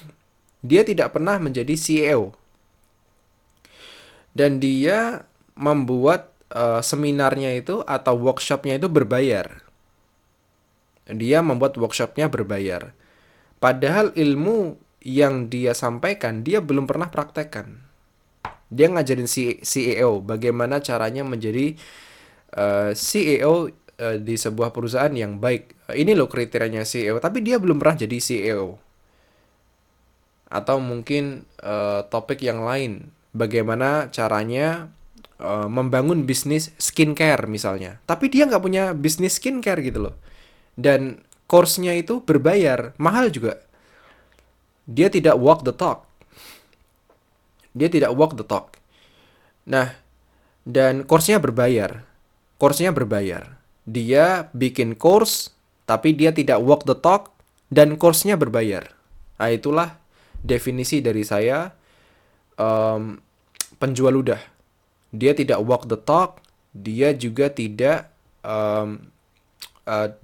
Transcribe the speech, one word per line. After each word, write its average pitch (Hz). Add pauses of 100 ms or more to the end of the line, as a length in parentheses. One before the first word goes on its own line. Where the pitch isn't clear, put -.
(640)
Dia 147
tidak 190
pernah 175
menjadi 139
C 156
E 147
O. 101 (2000)
Dan 143
dia 175 (320)
membuat, 139 (160)
eh, 117
seminarnya 139
itu 131
atau 131
workshopnya 131
itu 185
berbayar. 123 (1400)
Dia 120
membuat 135
workshopnya 123
berbayar. 98 (640)
Padahal 139
ilmu 165 (240)
yang 131
dia 123
sampaikan, 120
dia 180
belum 139
pernah 160
praktekkan. 127 (880)
Dia 143
ngajarin 131
si, 120
C 117
E -
O 107
bagaimana 120
caranya 120
menjadi, 123 (800)
eh, 101
C 156
E 123
O, 160 (320)
eh, 113
di 110
sebuah 117
perusahaan 123
yang 107
baik. 120
Ini 185
loh 139
kriterianya 113
C 120
E 104
O, 120
tapi 214
dia 233
belum 175
pernah 151
jadi 117
C 120
E 110
O. 95 (1700)
Atau 135
mungkin, 131 (160)
eh, 101
topik 123
yang 113
lain, 123 (240)
bagaimana 117
caranya, 123 (480)
eh, 104
membangun 131
bisnis 143
skincare 151
misalnya. 98
Tapi 262
dia 285
nggak 196
punya 190
bisnis 156
skincare 214
gitu 113
loh. - (580)
Dan 135 (240)
course-nya 175
itu 175
berbayar, 143
mahal 214
juga. 117 (1300)
Dia 135
tidak 156
walk 147
the 165
talk. 165 (1700)
Dia 139
tidak 135
walk 147
the 110
talk. - (960)
Nah, 127 (720)
dan 131
course-nya 160
berbayar. 120 (560)
Course-nya 143
berbayar. 101 (240)
Dia 147
bikin 123
course, 208 (320)
tapi 151
dia 160
tidak 127
walk 143
the 131
talk, 196 (320)
dan 151
course-nya 170
berbayar. 113 (480)
Nah, 113
itulah 156 (400)
definisi 127
dari 110
saya, 113 (880)
em, 110 (560)
penjual 131
ludah. 123 (720)
Dia 127
tidak 131
walk 120
the 113
talk, 170 (320)
dia 110
juga 127
tidak, 120 (320)
em, 107 (800)
eh, 107 (160)